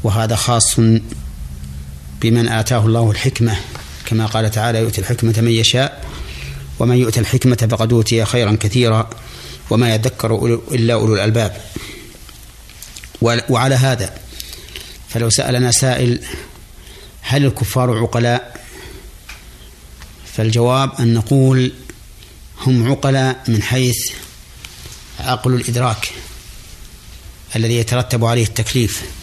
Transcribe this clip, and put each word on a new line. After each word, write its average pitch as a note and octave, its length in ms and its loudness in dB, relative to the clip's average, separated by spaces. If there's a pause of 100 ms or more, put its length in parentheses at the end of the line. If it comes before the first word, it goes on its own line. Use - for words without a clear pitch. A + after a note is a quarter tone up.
وهذا A2+ 320 2
خاص A#2 440 2 (1400)
بمن A#2 260 4
آتاه A2+ 380 2
الله A2+ 260 4
الحكمة، A#2 460 0 (480)
كما A2 200 0
قال A2 260 0
تعالى: A2+ 280 0
"يؤتي A2 220 -2
الحكمة A2+ 400 0
من A#2 100 4
يشاء، A#2 540 2 (760)
ومن B2 180 4
يؤت A#2+ 200 2
الحكمة A#2+ 540 2
فقد A2+ 220 2
أوتي A2+ 320 4
خيرا A2 340 2
كثيرا، A2+ 500 2 (600)
وما A2+ 260 4
يذكر A2+ 360 0
أولو-، A#2 420 0
إلا A#2 200 2
أولو A2 220 4
الألباب". G#2+ 460 0 (1600)
و-، A#2 160 4 (120)
وعلى C3 260 2
هذا B2 380 2 (960)
فلو A#2 200 -2
سألنا B2+ 420 0
سائل: B2+ 480 2 (1000)
"هل C#3 240 2
الكفار B2 520 0
عقلاء؟" A#2 680 0 (1700)
فالجواب A#2+ 600 2
أن A#2 140 4
نقول: C3 580 4 (880)
هم B2+ 300 4
عقلاء C3+ 560 0
من A2 140 2
حيث B2+ 500 0 (1080)
عقل B2+ 340 0
الإدراك A#2+ 580 -2 (1400)
الذي A2+ 200 2
يترتب A#2+ 500 0
عليه A#2 180 4
التكليف A2 600 0 (200)